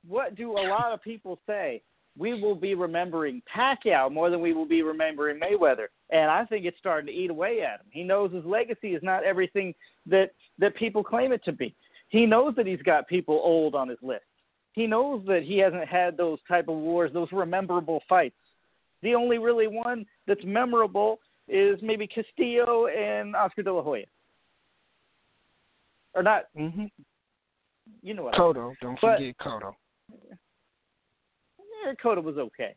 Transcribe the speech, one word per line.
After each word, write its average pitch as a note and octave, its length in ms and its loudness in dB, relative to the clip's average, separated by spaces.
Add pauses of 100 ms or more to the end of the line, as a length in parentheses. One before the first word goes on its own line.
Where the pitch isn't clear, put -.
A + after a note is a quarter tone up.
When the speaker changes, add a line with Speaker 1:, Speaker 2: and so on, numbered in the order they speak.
Speaker 1:
What G#3 280 -4
do A3+ 180 -10
a G3 160 -2
lot A#3 240 0
of G#3 100 -8
people G#3 440 -12
say? E3+ 340 -6 (380)
We A#3 220 -4
will G#3 160 0
be F#3+ 180 -2
remembering E3 640 -4 (140)
Pacquiao G3 580 2
more D#3+ 180 0
than F3 100 0
we E3+ 120 0
will D#3+ 140 -2
be E3 160 2
remembering D#3 580 -2
Mayweather. D#3+ 460 2 (240)
And D#3 200 4
I F#3+ 140 2
think G#3+ 220 -6
it's - 120 -4
starting D#3 280 -2
to - 60 -12
eat F3+ 180 -4
away G3 320 -2
at A2 180 -6
him. - 100 -20
He D#3+ 120 -12
knows F#3+ 300 0
his F3 120 -8
legacy G#3+ 500 -2
is D3 80 -6
not F#3 220 -2
everything F#3 500 -2 (320)
that, F#3+ 260 4 (260)
that G3 160 2
people G#3+ 300 -2
claim B3+ 280 0
it A3+ 120 -2
to E3+ 80 -4
be. B2 220 -8 (340)
He A3+ 180 6
knows A#3 300 4
that A#3 100 2
he's F#3 160 -4
got D#3 260 4
people D#3+ 340 0
old D#3+ 320 4
on C3 140 -2
his A#2+ 140 -10
list. B2 220 -6 (480)
He A3+ 140 -2
knows A#3 420 0
that F#3+ 160 4
he F#3+ 140 -2
hasn't F3+ 300 2
had F3+ 280 0
those E3 220 -2 (100)
type F3 200 2
of D#3+ 80 -4
wars, D#3+ 360 0
those E3+ 200 -4
rememberable F3 760 -2
fights. E3+ 260 4 (680)
The A#3 120 0
only A#3+ 240 2
really A3+ 300 2
one A#3 360 -6 (220)
that's G3+ 180 0
memorable A3 760 2 (280)
is G3 320 4
maybe G#3+ 280 -2
Castillo A#3+ 800 0
and G#3 480 -4
Oscar G#3 260 0
De F#3+ 100 -2
La F3 100 0
Hoya. B2 220 -4 (2000)
Or - 80 0
not. G3+ 220 4 (140)
Speaker 2:
Mm-hmm. E3 280 -6 (1160)
Speaker 1:
You G3+ 120 -10
know F3 100 -10
what A#2+ 100 -4
I - 40 4
Speaker 2:
Cotto. D3 300 4
Speaker 1:
mean. C3 140 -14
Speaker 2:
Don't B2 180 -8
Speaker 1:
But A3 180 6
Speaker 2:
forget C3 200 -6
Cotto. G#2 340 -10 (2000)
Speaker 1:
Yeah, C4+ 80 -6 (100)
Cotto G3+ 200 0
was D#3 140 -8
okay. A#2+ 400 -8